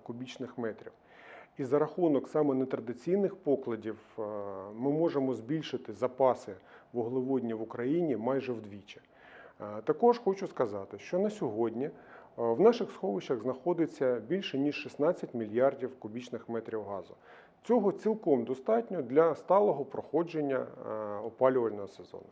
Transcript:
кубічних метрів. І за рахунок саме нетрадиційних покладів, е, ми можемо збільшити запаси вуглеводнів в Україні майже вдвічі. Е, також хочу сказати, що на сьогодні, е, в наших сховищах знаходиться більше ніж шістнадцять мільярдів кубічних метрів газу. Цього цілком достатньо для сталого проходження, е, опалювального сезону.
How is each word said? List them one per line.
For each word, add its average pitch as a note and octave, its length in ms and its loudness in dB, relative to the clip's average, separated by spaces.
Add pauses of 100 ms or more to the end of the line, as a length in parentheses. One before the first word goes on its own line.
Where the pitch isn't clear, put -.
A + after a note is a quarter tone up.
кубічних B2 540 -10
метрів. A2 340 -6 (640)
І C#3+ 60 -4
за C3+ 160 4
рахунок D3+ 480 2
саме D3 280 2
нетрадиційних C3+ 800 0
покладів, A2 640 -2 (220)
е, - 20 -4 (540)
ми B2+ 160 0
можемо C#3+ 420 2
збільшити A#2+ 600 -6
запаси B2 600 2 (400)
вуглеводнів A#2+ 640 0
в A2 40 -4
Україні B2+ 560 0
майже B2 360 -2
вдвічі. G#2 480 -12 (600)
Е, G#2 200 -10
також A#3 380 4
хочу F#3+ 280 -2
сказати, G2+ 520 -4
що - 200 -2
на G#3 100 2
сьогодні, A#2 560 -2
е, D#3+ 60 -6 (460)
в A#2 240 2
наших A3+ 300 6
сховищах E3 500 -2
знаходиться C3 840 0
більше E3+ 320 -2
ніж C#3+ 160 2
шістнадцять - 580 -2
мільярдів B2 680 0
кубічних A#2 500 -10
метрів A2 340 -4
газу. G2 320 -10 (480)
Цього G#3+ 280 4
цілком F3 520 2
достатньо D3 580 0
для C#3+ 340 4
сталого F3+ 500 4
проходження, D3+ 720 -2
е, A2 600 -6
опалювального A2+ 720 2
сезону. F2+ 440 -18